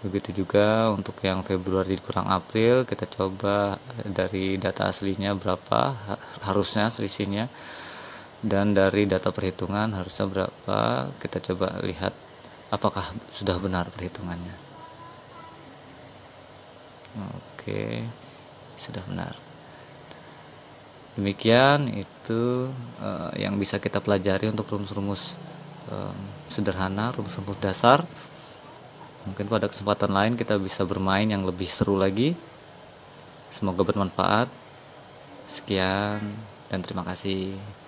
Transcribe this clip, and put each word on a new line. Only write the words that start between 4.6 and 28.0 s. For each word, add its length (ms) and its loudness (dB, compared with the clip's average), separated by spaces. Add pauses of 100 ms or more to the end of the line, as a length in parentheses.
aslinya 480 0
berapa, 420 2 (140)
ha-, 260 -6 (220)
harusnya 480 2
selisihnya, 560 -2 (960)
dan 320 4
dari 320 6
data 260 2
perhitungan 600 0
harusnya 320 -2
berapa, 960 0
kita 180 -4 (140)
coba 240 -2 (100)
lihat 300 -2 (560)
apakah 400 -2 (160)
sudah 320 0
benar 320 0
perhitungannya. 640 -8 (2750)
Oke, 680 -6 (720)
sudah 240 -8
benar. 300 -6 (1800)
Demikian 720 6
itu, 800 -2 (320)
eh, 420 -4
yang 160 0
bisa 160 0
kita 240 0
pelajari 480 2
untuk 240 -2
rumus-rumus, 640 -4 (540)
em, 260 -6 (320)
sederhana, 640 0
rumus-rumus 480 -6
dasar. 460 6 (1200)